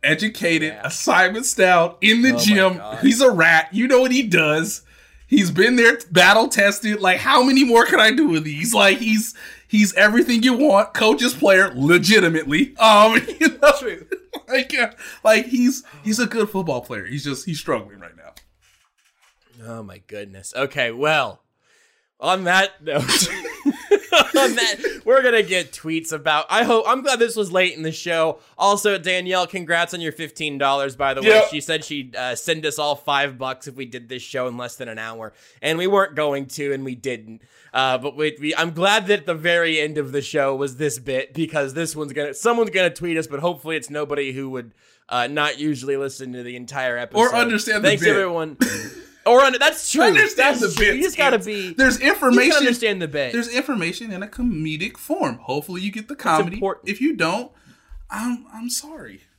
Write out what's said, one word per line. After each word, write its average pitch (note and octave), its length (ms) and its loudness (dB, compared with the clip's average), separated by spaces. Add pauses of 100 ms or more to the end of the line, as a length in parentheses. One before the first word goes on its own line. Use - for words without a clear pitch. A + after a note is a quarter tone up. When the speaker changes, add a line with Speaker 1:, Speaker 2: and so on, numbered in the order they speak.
Speaker 1:
Educated. D#3+ 720 -2
Speaker 2:
Yeah. G#2+ 120 -10
Speaker 1:
Assignments B3 680 0
down. F3 480 4
In A3 180 4
the C4 120 4
Speaker 2:
Oh - 20 2
my A#3+ 40 -2
Speaker 1:
gym. F#3+ 380 4
Speaker 2:
God. - 220 -12
Speaker 1:
He's A#3+ 240 4
a C4 80 2
rat. E3 420 2
You A#3 160 0
know B3+ 140 6
what B3+ 100 0
he C4 100 2
does. E3 600 0 (440)
He's G3 240 2
been G#3 260 2
there, A#3 200 6 (140)
battle F#3 380 6
tested. G3+ 520 0
Like, A#3+ 200 2
how C4+ 220 2
many C4+ 220 4
more A#3 220 6
can - 140 2
I A3 100 6
do D4 180 2
with D#3+ 160 0
these? D3+ 300 -4
Like, G3+ 240 4
he's, A3 360 -2 (320)
he's G#3 280 2
everything A3 480 4
you B3+ 100 4
want. A#3+ 400 4
Coach's A#3+ 400 2
player, G3 420 4
legitimately. E3 1040 2
Um, A3 420 6 (120)
<laughs> - 100 -8
you D#4 160 4
know? C#4+ 220 6
Speaker 2:
True. G#3+ 280 -10 (400)
Speaker 1:
Like, C4 280 -2
yeah, A#3+ 180 -2 (320)
like, A3 220 4
he's, B3 380 0 (200)
he's G#3+ 140 -2
a B3 80 0
good A3 240 -2
football D3 320 -4
player. G2+ 240 -12
He's C3 180 -10
just, C3+ 220 -6
he's D#3+ 120 -6
struggling G2+ 400 -6
right E2+ 160 -20
now. D#2 200 -20 (1300)
Speaker 2:
Oh A2+ 160 -14
my F#2+ 240 -20
goodness. G2+ 480 -16
Okay, C3 380 -2
well, C3 480 -2 (800)
on F#3 240 -2
that F#3 400 0
note, D3 180 -2
<laughs> - 0 -
on - 1500 0
that, A3+ 500 -2
we're C4 180 4
gonna A#3 200 2
get F3 300 -2
tweets D#3+ 400 -8
about, D#3 380 -2
I A3 140 2
hope, A3+ 220 2
I'm B3+ 160 0
glad C4 160 0
this A3+ 180 0
was G3+ 160 -4
late F#3 240 0
in D#3+ 60 -10
the D#3+ 100 -6
show. E3 460 -2 (200)
Also, G3+ 400 0
Danielle, F3+ 480 -2
congrats E3+ 480 -4
on F3 60 -10
your D#3+ 120 -6
fifteen D3+ 460 -10
dollars, C#3 380 -2
by C#3 180 -2
the C3+ 80 -6
way. G#3+ 60 4
Speaker 1:
Yep. G#3+ 220 8
Speaker 2:
She D3+ 100 -8
said D#3+ 240 -6
she'd, C3+ 320 -12
uh, B2+ 200 -6
send D#3+ 300 -6
us D3 120 -6
all D3 180 -2
five C#3 420 -2
bucks C3 280 -10
if C3+ 80 -16
we C3 120 -12
did A#2+ 220 -16
this B2+ 140 -12
show B2+ 260 -8
in A#2+ 80 -12
less B2 200 -12
than A#2+ 120 -12
an A2 100 -12
hour, A2+ 340 -12 (300)
and D#3+ 160 -2
we F3+ 80 -2
weren't F#3+ 280 0
going C#3 320 -4
to, C#3+ 260 -6
and C3+ 120 -6
we C3 100 -8
didn't. A2+ 480 -12 (300)
Uh, C3 260 0
but B2+ 180 -8
we, D3+ 240 -4
we, D3+ 140 -4
I'm E3 180 -2
glad F#3+ 360 0
that G#3 180 -2
the F3 80 -2
very E3 460 0
end D3+ 180 -4
of C3+ 140 -6
the C#3 100 -4
show C#3 320 -2
was C3+ 220 -6
this C#3 220 -4
bit, C3 360 -6
because D3 400 -4
this D#3 220 -6
one's D3 160 -10
gonna, C#3+ 220 -6
someone's A#3 360 0
gonna F3+ 200 0
tweet E3+ 260 -6
us, D#3+ 100 -4
but C#3+ 140 -8
hopefully D#3+ 360 -4
it's D3+ 140 -8
nobody C#3+ 420 -6
who C3+ 180 -8
would, A#2+ 220 -12 (360)
uh, B2 180 -2
not D3 320 -2
usually C#3 380 -4
listen C3+ 360 -8
to B2 100 -12
the B2 140 -12
entire B2 400 -6
episode. A#2+ 240 -2
Speaker 1:
Or A#3+ 140 2
understand A3 500 0
the F#3+ 40 6
Speaker 2:
Thanks, G3+ 160 0
Speaker 1:
bit. G#3 100 4
Speaker 2:
everyone. E3+ 480 -4
<coughs> - 40 2 (600)
Or B3 140 8
under, B3+ 180 4
that's D#4 320 0
true. D#4 120 2
Speaker 1:
Understand D4 580 4
Speaker 2:
That's - 0 -
Speaker 1:
the G3+ 160 -2
Speaker 2:
true. - 80 2
You G3+ 120 4
Speaker 1:
bits, D4+ 100 -2
Speaker 2:
just F4 100 -4
gotta C#4 220 2
Speaker 1:
kids. F#3 80 -6
Speaker 2:
be, G3 260 -8
Speaker 1:
There's B3+ 260 2
Speaker 2:
you C#4 140 2
Speaker 1:
information. B3+ 380 4
Speaker 2:
can D#4 80 4
understand A#3+ 420 0
the E3 80 -6
bit. C#3 240 -4
Speaker 1:
There's A#3 160 -4
information A3+ 640 -6
in F#3 100 -10
a G#3 40 -12
comedic D#3+ 720 -6
form. D#3 400 -6
Hopefully D3 420 -8
you G3+ 100 -6
get G#3+ 180 -14
the D4 60 -12
comedy. F3 420 -2
Speaker 2:
important. - 340 -6
Speaker 1:
If G#3 100 -6
you C#4 160 0
don't, F#3 340 -4 (600)
I'm, A#3+ 420 -6
I'm A3+ 160 -12
sorry. A#3+ 540 -12 (160)